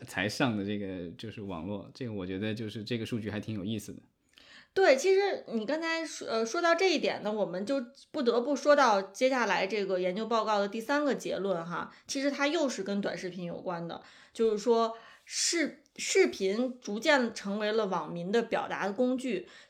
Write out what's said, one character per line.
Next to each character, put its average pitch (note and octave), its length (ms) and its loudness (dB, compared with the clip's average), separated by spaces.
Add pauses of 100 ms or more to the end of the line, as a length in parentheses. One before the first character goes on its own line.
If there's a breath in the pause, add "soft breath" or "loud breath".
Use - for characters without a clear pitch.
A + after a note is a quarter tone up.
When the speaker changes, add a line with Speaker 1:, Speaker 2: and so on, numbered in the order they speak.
Speaker 1:
才 - 240 -2
上 A#2+ 260 0
的 G2+ 80 -2
这 G#2 160 -2
个 F#2 380 -8
就 A2+ 140 -12
是 A2+ 100 -14
网 F#2 260 -8
络， G2+ 280 -8
这 C3 100 -10
个 A2+ 80 -6
我 F#2+ 140 -6
觉 F#2+ 120 -4
得 A2 140 -2
就 A2 160 -6
是 G#2 160 -8
这 A#2 140 -2
个 A2 80 -6
数 A#2+ 120 -4
据 G#2 120 -6
还 G#2 100 -4
挺 A2 140 -6
有 F#2 100 -6
意 A2 140 -4
思 - 160 -12
的。 - 40 -18 (760 loud breath)
Speaker 2:
对， F4+ 220 8
其 F#4+ 180 4
实 G4 380 2
你 A3 140 -2
刚 D4+ 120 0
才 E4 240 -2
说， - 240 -10
呃， A3+ 200 0
说 E4+ 160 -2
到 E4+ 120 6
这 F#4 160 4
一 D4 80 2
点 G3 240 -2
呢， G#3 80 -2
我 G#3+ 140 0
们 F3+ 220 -4
就 C#4 180 0 (260)
不 D4+ 120 -4
得 A#3 180 4
不 C#4 160 0
说 D4 180 6
到 A3+ 280 6
接 B3+ 260 0
下 B3+ 160 0
来 F#3 220 2
这 G3+ 180 -2
个 F#3 160 0
研 F3+ 160 -2
究 A3 80 -4
报 A3 220 0
告 G#3+ 120 2
的 G3+ 80 2
第 A3+ 140 -4
三 C#4+ 240 0
个 B3+ 100 2
结 E3+ 220 -4
论 F3+ 260 -2
哈， E3 300 -6 (140 loud breath)
其 C4+ 160 -4
实 C#4+ 80 2
它 C#4+ 160 0
又 D4+ 200 2
是 G3+ 160 -2
跟 G3+ 160 -2
短 G3+ 180 -2
视 F#3 120 -8
频 F3+ 160 -10
有 E3+ 160 -8
关 E3+ 260 -6
的， - 140 -10 (320 loud breath)
就 A3+ 180 2
是 G#3+ 60 0
说 A3+ 400 2 (300 loud breath)
视-， - 560 0 (140)
视 - 300 4
频 A3 540 -2
逐 G3+ 180 -6
渐 B3+ 360 4
成 G3+ 240 -6
为 G#3+ 120 0
了 A3 140 2
网 E3+ 260 -2
民 F3 220 -6
的 A#3 100 4
表 F3+ 240 -2
达 E3+ 200 -2
的 G3+ 80 -2
工 B3+ 240 2
具， A#3+ 280 -4 (240 loud breath)